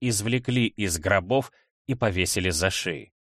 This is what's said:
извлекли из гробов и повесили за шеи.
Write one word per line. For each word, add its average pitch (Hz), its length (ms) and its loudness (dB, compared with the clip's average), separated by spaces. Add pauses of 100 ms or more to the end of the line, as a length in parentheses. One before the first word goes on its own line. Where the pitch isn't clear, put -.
извлекли 120 640 0
из 92 320 -2
гробов 98 540 0 (340)
и 131 80 -4
повесили 92 560 0
за 87 200 0
шеи. - 420 -6 (240)